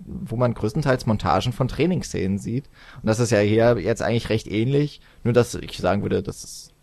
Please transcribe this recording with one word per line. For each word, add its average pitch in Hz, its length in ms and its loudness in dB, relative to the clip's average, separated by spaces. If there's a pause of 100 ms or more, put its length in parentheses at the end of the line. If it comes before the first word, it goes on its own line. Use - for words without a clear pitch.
wo 120 320 -8
man 123 160 2
größtenteils 127 520 0
Montagen 107 460 2
von 127 160 0
Trainingsszenen 131 680 -2
sieht. 113 320 -6 (320)
Und - 60 -2
das 110 120 2
ist 117 120 2
ja 104 80 6
hier 113 420 4
jetzt 107 200 -2
eigentlich 113 280 -2
recht 110 180 -2
ähnlich, 139 540 0 (240)
nur 117 80 2
dass 120 220 4
ich - 240 -10
sagen 95 240 2
würde, 98 200 -2
dass - 220 -10
es - 260 -18 (120)